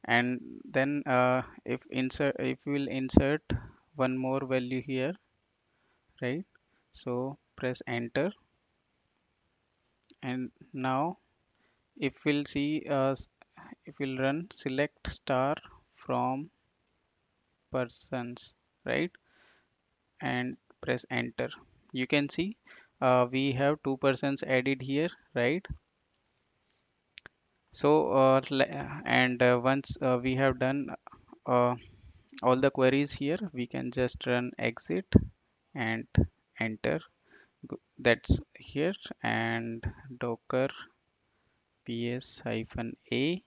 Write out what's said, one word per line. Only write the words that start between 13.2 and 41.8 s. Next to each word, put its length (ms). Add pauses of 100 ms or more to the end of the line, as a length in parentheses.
if 140
we'll 200
run 320
select 600
star 440 (400)
from 560 (1200)
persons, 840 (300)
right, 260 (1120)
and 360 (260)
press 280
enter, 380 (440)
you 140
can 220
see, 280 (460)
uh, 280
we 220
have 320
two 140
persons 440
added 380
here, 300 (240)
right? 320 (2000)
So, 380
uh, 300 (100)
le-, 540
and, 380
uh, 200
once, 380
uh, 220
we 140
have 220
done, 300 (560)
uh, 300 (680)
all 140
the 140
queries 420
here, 260 (140)
we 140
can 240
just 360
run 320
exit 460 (720)
and 320 (520)
enter. 420 (680)
Go-, 140 (180)
that's 420 (140)
here, 400 (280)
and 640 (340)
Docker 500 (1160)